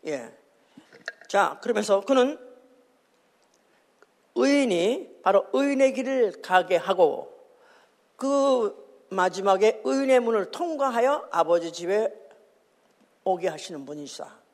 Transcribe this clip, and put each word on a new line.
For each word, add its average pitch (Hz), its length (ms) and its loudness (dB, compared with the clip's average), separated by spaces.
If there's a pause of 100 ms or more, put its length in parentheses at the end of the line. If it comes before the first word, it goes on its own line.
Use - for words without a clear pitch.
예. 127 260 -8 (960)
자, - 340 0
그러면서 208 400 0
그는 269 360 2 (2000)
의인이 254 880 0
바로 190 300 2
의인의 269 420 2
길을 247 480 -2
가게 185 340 2
하고 170 560 2 (840)
그 269 920 -2
마지막에 190 760 2
의인의 262 360 2
문을 226 300 -2
통과하여 277 800 -2
아버지 165 420 0
집에 196 400 -4 (1120)
오게 185 240 -2
하시는 156 360 -12
분이시다. 143 560 -16 (140)